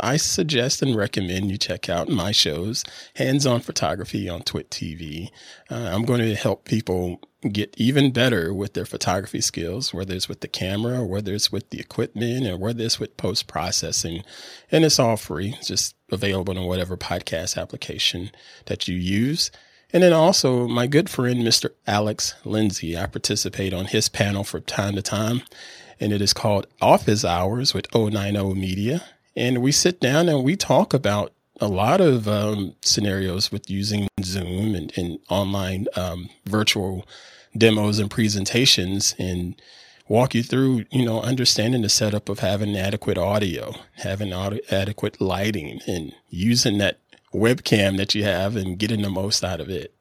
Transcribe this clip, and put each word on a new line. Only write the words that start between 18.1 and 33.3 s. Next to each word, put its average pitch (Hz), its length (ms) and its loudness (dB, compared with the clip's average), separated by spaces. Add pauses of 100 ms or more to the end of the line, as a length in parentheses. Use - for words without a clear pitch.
that - 220 -6
you 90 80 -2
use. 101 560 0 (420)
And 175 100 6
then 180 80 10
also 156 560 4
my 120 180 0
good 143 240 4
friend, 123 340 0
Mister - 300 2 (140)
Alex 107 560 0
Lindsay, 101 540 0
I 92 80 -2
participate 98 680 -2
on 92 120 -4
his 107 240 0
panel 101 340 0
from - 200 -8
time 101 320 -2
to 98 60 -4
time, 110 420 -2 (540)
and 107 140 0
it 101 100 0
is 98 120 2
called 104 340 0 (140)
Office 113 420 6
Hours 98 500 0
with - 200 -4
oh 110 160 4
nine 101 260 -2
oh 98 180 0
Media. 98 520 -2 (300)
And 123 240 0
we 131 120 2
sit 180 300 2
down 147 260 4
and 143 160 2
we 151 140 2
talk 156 360 4
about 104 380 2 (300)
a 107 80 2
lot 110 320 4
of, 127 260 4
um, 104 540 0
scenarios 98 680 0